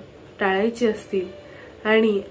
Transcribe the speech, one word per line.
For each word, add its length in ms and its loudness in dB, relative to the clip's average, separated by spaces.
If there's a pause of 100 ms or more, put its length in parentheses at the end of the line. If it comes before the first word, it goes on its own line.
(400)
टाळायची 480 0
असतील 400 -4 (580)
आणि 460 4